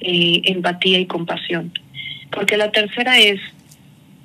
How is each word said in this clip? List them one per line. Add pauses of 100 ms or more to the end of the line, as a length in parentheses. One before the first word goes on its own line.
eh,
empatía
y
compasión. (580)
Porque
la
tercera
es, (840)